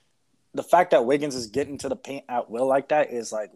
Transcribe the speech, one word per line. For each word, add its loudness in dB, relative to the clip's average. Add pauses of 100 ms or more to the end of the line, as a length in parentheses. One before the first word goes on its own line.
(540)
The -4
fact 4
that 6
Wiggins 0
is -8
getting -6
to -8
the -4
paint -14
at -4
will -2
like 2
that 2
is, -6
like, -6